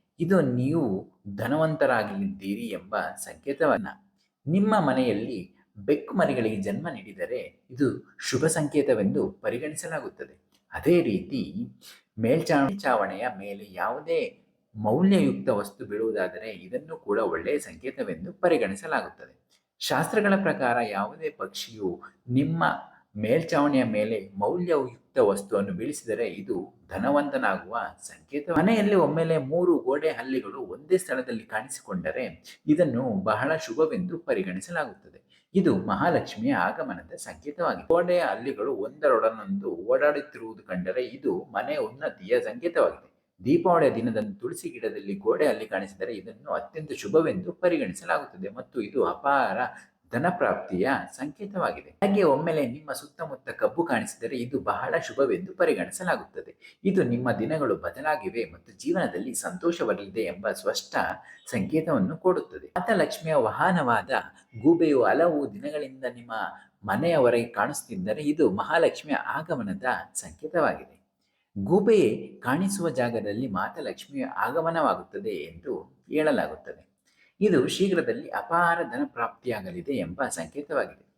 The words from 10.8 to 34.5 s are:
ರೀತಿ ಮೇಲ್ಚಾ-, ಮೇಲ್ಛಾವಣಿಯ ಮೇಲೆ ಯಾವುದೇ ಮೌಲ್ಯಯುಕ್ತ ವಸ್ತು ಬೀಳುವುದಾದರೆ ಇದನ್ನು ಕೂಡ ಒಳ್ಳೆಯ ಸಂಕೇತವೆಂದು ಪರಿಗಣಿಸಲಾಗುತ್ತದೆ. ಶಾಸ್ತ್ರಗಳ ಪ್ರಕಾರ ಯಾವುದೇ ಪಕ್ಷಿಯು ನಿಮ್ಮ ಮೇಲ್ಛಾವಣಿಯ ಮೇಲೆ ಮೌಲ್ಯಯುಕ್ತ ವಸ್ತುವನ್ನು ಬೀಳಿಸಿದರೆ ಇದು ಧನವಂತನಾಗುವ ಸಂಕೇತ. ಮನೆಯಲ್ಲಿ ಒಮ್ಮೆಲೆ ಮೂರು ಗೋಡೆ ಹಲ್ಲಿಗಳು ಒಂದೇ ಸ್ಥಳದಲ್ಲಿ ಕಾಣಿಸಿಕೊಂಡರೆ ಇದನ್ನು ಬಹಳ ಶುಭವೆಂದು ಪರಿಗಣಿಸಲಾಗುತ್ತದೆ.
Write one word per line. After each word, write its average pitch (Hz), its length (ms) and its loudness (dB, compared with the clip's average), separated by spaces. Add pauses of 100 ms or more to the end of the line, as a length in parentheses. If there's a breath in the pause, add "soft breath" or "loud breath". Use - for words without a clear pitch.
ರೀತಿ 107 520 -2 (640 loud breath)
ಮೇಲ್ಚಾ-, 139 480 4
ಮೇಲ್ಛಾವಣಿಯ 101 600 0 (100)
ಮೇಲೆ 98 360 -12
ಯಾವುದೇ 131 720 -4 (300)
ಮೌಲ್ಯಯುಕ್ತ 135 720 4
ವಸ್ತು - 360 -4
ಬೀಳುವುದಾದರೆ 107 640 -2
ಇದನ್ನು 95 480 -10
ಕೂಡ 104 220 0
ಒಳ್ಳೆಯ 98 400 0
ಸಂಕೇತವೆಂದು 98 720 -8
ಪರಿಗಣಿಸಲಾಗುತ್ತದೆ. 127 1300 -2 (180)
ಶಾಸ್ತ್ರಗಳ 196 560 2
ಪ್ರಕಾರ 139 420 2 (120)
ಯಾವುದೇ 139 400 -4
ಪಕ್ಷಿಯು 98 720 -6 (280 loud breath)
ನಿಮ್ಮ 160 340 2 (540 loud breath)
ಮೇಲ್ಛಾವಣಿಯ 143 640 2
ಮೇಲೆ 107 540 0
ಮೌಲ್ಯಯುಕ್ತ 143 640 0 (200)
ವಸ್ತುವನ್ನು 98 540 4
ಬೀಳಿಸಿದರೆ 113 560 -4
ಇದು 95 440 -6 (160)
ಧನವಂತನಾಗುವ 117 920 0 (220)
ಸಂಕೇತ. - 480 -10
ಮನೆಯಲ್ಲಿ 202 460 4
ಒಮ್ಮೆಲೆ 160 420 4
ಮೂರು 160 400 2
ಗೋಡೆ 147 340 0
ಹಲ್ಲಿಗಳು 131 500 -6
ಒಂದೇ 180 360 0
ಸ್ಥಳದಲ್ಲಿ 127 460 -4
ಕಾಣಿಸಿಕೊಂಡರೆ 104 1160 -6 (100)
ಇದನ್ನು 131 560 2
ಬಹಳ 113 320 0
ಶುಭವೆಂದು 143 640 -2
ಪರಿಗಣಿಸಲಾಗುತ್ತದೆ. 120 1400 -6